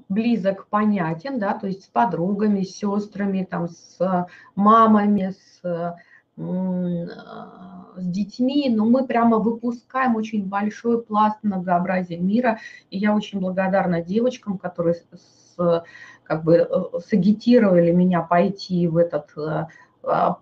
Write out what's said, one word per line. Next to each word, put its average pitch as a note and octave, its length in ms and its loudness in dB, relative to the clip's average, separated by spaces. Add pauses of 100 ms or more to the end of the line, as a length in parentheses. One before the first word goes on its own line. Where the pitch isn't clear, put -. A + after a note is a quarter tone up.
близок, G3 600 -2
понятен, G#3 680 -2
да, G3+ 160 -2
то - 120 -8
есть F#3 180 -8
с - 40 -20
подругами, F#3 760 0
с - 140 -8
сёстрами, G3 720 -4
там, E3+ 200 -6
с F3+ 580 -4 (280)
мамами, G#3 800 4 (280)
с, F3 340 -6 (400)
м, F3+ 720 -4 (180)
а, - 600 -18 (100)
с F#3 100 -8
детьми, B3 640 -2
но G#3+ 160 2
мы B3+ 200 4
прямо A3+ 320 2
выпускаем A#3 760 -2
очень A3 300 -4
большой G#3+ 560 -2
пласт G#3+ 400 0
многообразия F#3 760 -2
мира, A3 400 0 (320)
и G3 80 -8
я G#3+ 160 2
очень G#3 260 -4
благодарна F#3 640 0
девочкам, G#3 560 -2
которые E3+ 360 -2
с, - 100 -12 (520)
с, E3+ 280 0 (400)
как D#3+ 200 -4
бы, E3 120 6
э, E3+ 500 0
сагитировали G3 840 4
меня F3+ 300 4
пойти F3 680 0
в D#3+ 80 -2
этот, E3+ 400 0
э, D#3 300 -6 (380)
а, F3 380 0